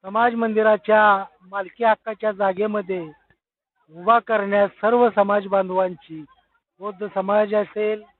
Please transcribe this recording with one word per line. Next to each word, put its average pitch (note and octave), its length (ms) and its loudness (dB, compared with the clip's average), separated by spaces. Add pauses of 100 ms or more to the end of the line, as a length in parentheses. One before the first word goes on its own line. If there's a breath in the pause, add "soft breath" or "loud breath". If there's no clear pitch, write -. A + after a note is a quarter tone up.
समाज A3 300 0
मंदिराच्या G#3+ 880 2 (180)
मालकी F#3+ 420 -10
हक्काच्या A3 480 -2
जागेमध्ये F#3+ 800 -4 (840)
उभा G3+ 240 2
करण्यास G3+ 500 0
सर्व A#3 460 2
समाज G3+ 320 0
बांधवांची, F#3 800 -4 (540)
बौद्ध G3+ 360 -12
समाज G3+ 400 0
असेल G#3+ 480 -4 (160)